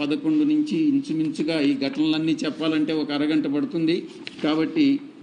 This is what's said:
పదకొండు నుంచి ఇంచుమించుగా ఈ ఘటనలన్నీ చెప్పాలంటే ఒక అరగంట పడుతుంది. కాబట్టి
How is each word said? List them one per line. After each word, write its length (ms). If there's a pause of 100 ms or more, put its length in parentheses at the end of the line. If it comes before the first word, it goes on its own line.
పదకొండు 440
నుంచి 320 (160)
ఇంచుమించుగా 680
ఈ 120 (120)
ఘటనలన్నీ 480 (120)
చెప్పాలంటే 480
ఒక 200
అరగంట 340
పడుతుంది. 600 (380)
కాబట్టి 560 (220)